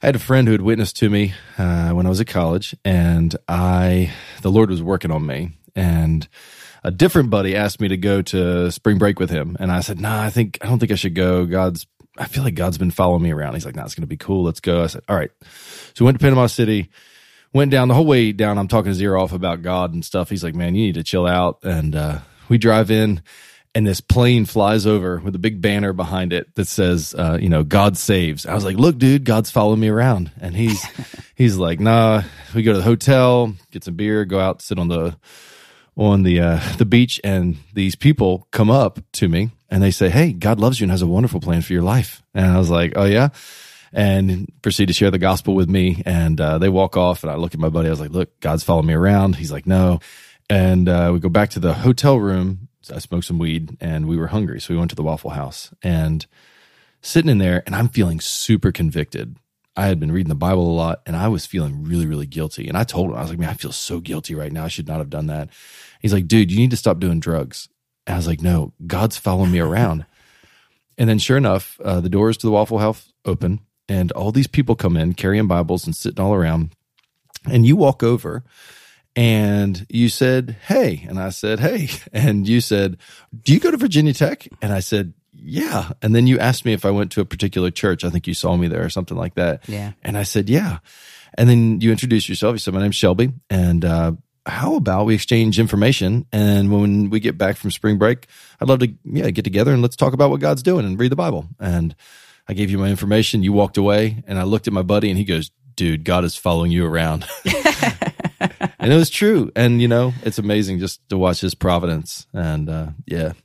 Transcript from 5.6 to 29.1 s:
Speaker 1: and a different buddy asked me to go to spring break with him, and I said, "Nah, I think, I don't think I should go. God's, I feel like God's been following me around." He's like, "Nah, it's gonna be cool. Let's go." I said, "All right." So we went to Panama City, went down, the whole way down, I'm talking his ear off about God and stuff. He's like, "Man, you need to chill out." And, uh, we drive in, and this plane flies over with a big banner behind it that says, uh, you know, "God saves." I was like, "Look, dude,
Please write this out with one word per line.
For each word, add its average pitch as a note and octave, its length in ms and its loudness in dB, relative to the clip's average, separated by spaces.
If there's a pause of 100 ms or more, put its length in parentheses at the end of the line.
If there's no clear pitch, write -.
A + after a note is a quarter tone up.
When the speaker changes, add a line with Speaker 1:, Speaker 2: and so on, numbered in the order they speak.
Speaker 1:
and E2 520 0 (560)
a - 80 -6
different C#3 380 2
buddy G2 260 0
asked G#2 280 -2
me G#2 60 -2
to F#2 100 -2
go G2 240 0
to F2+ 500 0
spring G#2+ 240 0
break G2+ 220 2
with F#2 100 -2
him, E2 320 -4
and F2+ 100 -2
I F2+ 100 0
said, F2 200 -8
"Nah, G#2+ 220 -4
I G#2+ 80 -4
think, G#2+ 320 -2
I - 40 -8
don't A#2+ 120 0
think A2 140 0
I - 20 2
should F#2 200 -4
go. F2+ 300 2
God's, F2+ 420 -2 (300)
I - 120 -10
feel C3+ 140 -4
like A2+ 120 -2
God's F2 240 -4
been F2+ 120 0
following F2+ 320 0
me E2+ 80 0
around." D2 220 -6
He's D2 140 -8
like, C2+ 100 -12
"Nah, C2 80 -10
it's - 100 -14
gonna E2 120 -8
be D#2+ 100 -10
cool. F#2+ 280 -2
Let's E2 160 -4
go." F2 220 0
I E2+ 40 0
said, - 200 -10
"All G2+ 100 -2
right." D#2 140 -4 (640)
So - 100 0
we A#2+ 40 8
went B2+ 120 4
to - 60 0
Panama C3 220 6
City, G#2+ 420 0 (640)
went C#3 180 4
down, B2+ 180 4
the B2 60 4
whole D#3+ 120 4
way A#2+ 260 4
down, G#2 240 0
I'm G2 120 -2
talking G#2+ 200 2
his F#2+ 140 -2
ear G2 160 2
off F#2 160 0
about F2 260 -4
God F2+ 320 -2
and E2+ 100 -6
stuff. F2+ 280 -4
He's F#2+ 120 -6
like, E2 120 -6
"Man, F2 200 -2
you G#2+ 120 2
need F2+ 80 0
to E2 80 -6
chill F2+ 240 0
out." F2+ 360 0
And, D#2 320 -2
uh, D2+ 260 -4 (280)
we A#2+ 80 4
drive A2 340 4
in, A2 320 0 (520)
and A2 120 2
this F#2+ 140 0
plane B2 460 4
flies G#2 400 2
over F2+ 340 0
with F#2+ 160 -6
a - 20 -6
big G#2 220 -4
banner G2+ 320 0
behind F2+ 400 -4
it - 240 -6
that G2 100 -2
says, F2+ 500 0
uh, E2+ 240 0
you F#2+ 80 0
know, D#2+ 140 4
"God G2 340 2
saves." E2+ 480 0
I E2 100 -6
was G2+ 100 -2
like, F#2+ 120 -4
"Look, C#3+ 220 4
dude, C3+ 260 4